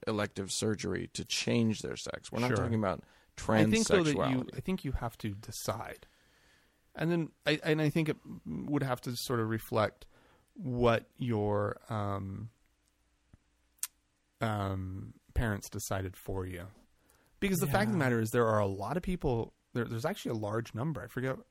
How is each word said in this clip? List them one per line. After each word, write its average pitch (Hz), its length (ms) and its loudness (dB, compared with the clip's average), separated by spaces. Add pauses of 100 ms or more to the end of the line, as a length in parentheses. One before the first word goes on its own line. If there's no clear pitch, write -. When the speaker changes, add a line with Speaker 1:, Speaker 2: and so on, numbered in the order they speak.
Speaker 1:
elective 104 460 -2
surgery 92 600 0
to 87 100 -6
change 113 560 2
their 62 160 -6
sex. - 340 -8
We're - 80 -4
not 123 100 2
Speaker 2:
Sure. 117 100 2
Speaker 1:
talking 95 200 0
about 95 240 0 (460)
Speaker 2:
I 110 160 8
think, 220 240 6
though, 185 160 8
that 151 100 4
you, 92 80 2
Speaker 1:
transsexuality. 131 340 0
Speaker 2:
I 123 40 -4
think 185 240 -4
you 135 80 -2
have - 260 -4
to 110 160 -4
decide. - 720 -8 (880)
And 160 160 0
then 170 180 2 (160)
I, 151 200 2
and 156 180 4
I 151 80 4
think 156 180 2
it 151 80 -2 (300)
would 139 380 -2
have 127 180 -2
to 123 140 -6
sort 120 240 -2
of 110 100 0
reflect 110 560 0 (480)
what 120 520 2 (120)
your, 104 600 0 (120)
um, 101 580 -4 (1900)
um, 98 720 -2 (220)
parents 107 340 0
decided 95 480 -4
for 95 300 -6
you. 90 220 -10 (720)
Because 190 180 2
the - 80 2
fact 196 220 2
of 220 40 0
the 190 60 2
Speaker 1:
Yeah. 147 60 4
Speaker 2:
matter 120 160 4
is 110 100 0
there 120 160 4
are 107 140 4
a 101 60 4
lot 98 300 -4
of 180 60 -2
people, 147 500 -2 (220)
there, 120 100 0
there's 117 220 -4
actually 165 240 -4
a 120 100 -2
large 107 340 -4
number. 139 280 -4
I - 60 -10
forget 131 280 -4 (140)